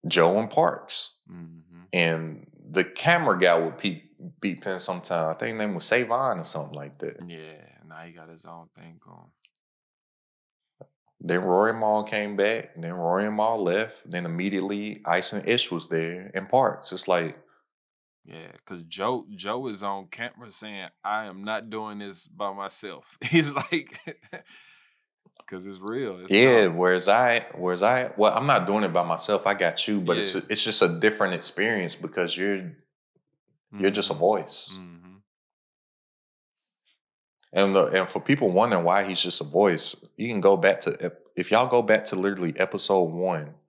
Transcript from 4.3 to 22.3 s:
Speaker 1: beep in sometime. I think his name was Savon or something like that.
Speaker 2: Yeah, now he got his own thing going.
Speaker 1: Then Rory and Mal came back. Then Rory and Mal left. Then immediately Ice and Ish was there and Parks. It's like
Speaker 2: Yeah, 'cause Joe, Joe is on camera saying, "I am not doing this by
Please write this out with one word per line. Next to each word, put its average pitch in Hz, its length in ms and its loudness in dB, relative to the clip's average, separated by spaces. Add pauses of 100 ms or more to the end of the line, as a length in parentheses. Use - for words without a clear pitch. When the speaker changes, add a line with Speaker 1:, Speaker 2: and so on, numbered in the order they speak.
Speaker 1:
beep - 280 -6
in 92 120 -6
sometime. 87 500 -4
I 80 40 -4
think 117 200 -6
his 113 40 -8
name 104 160 -2
was 85 120 -6
Savon 120 540 0
or 80 40 -10
something 73 320 -10
like 71 240 -14
that. - 180 -10 (100)
Speaker 2:
Yeah, 80 380 -18 (220)
now 80 180 -20
he 85 60 -20
got 82 180 -20
his 82 160 -20
own 85 300 -20
thing 85 280 -20
going. 50 280 -20 (1900)
Speaker 1:
Then 90 160 -2
Rory 95 300 4
and 113 80 -6
Mal 107 240 0
came 104 320 -6
back. 110 400 -2
Then 82 180 -10
Rory 90 320 0
and 107 120 -4
Mal 110 260 0
left. 104 460 -2
Then 87 160 -6
immediately 98 800 -4
Ice 87 280 0
and 101 140 -6
Ish 120 240 0
was 85 160 -8
there 87 480 -4
and 95 140 -6
Parks. - 420 0
It's 92 160 -8
like 85 320 0 (840)
Speaker 2:
Yeah, 80 260 -20 (140)
'cause 90 180 -14
Joe, 95 500 -6
Joe 107 340 -6
is 101 160 -10
on 98 240 -6
camera 117 420 -14
saying, 101 400 -12 (140)
"I 107 220 -4
am 98 200 -14
not 110 240 -6
doing 107 300 -10
this 98 280 -14
by 98 260 -8